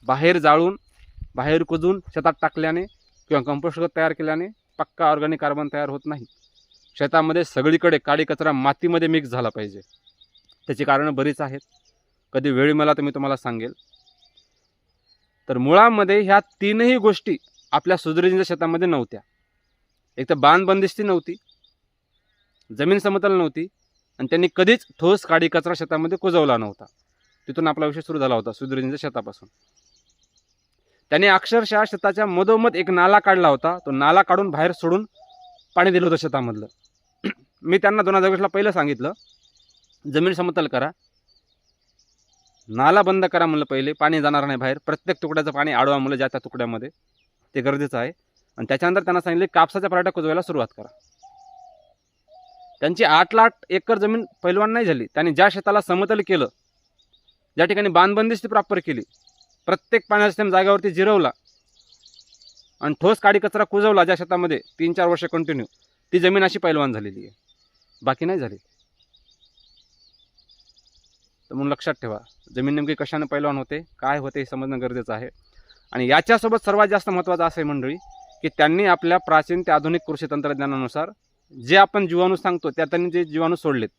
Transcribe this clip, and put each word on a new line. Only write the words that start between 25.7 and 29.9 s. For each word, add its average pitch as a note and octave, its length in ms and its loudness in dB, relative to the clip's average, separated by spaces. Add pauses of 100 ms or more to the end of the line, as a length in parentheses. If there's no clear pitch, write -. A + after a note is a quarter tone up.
शेतामध्ये D#3+ 420 -4
कुजवला D#3 380 2
नव्हता. G#2 280 -8 (640)
तिथून D#3+ 200 -4
आपला D3+ 180 -2
विषय D3 140 -6
सुरू D#3+ 180 -8
झाला C3 160 0
होता A2+ 180 -4
सुधीरजींच्या C3+ 480 -6
शेतापासून. A#2 480 -12 (1600)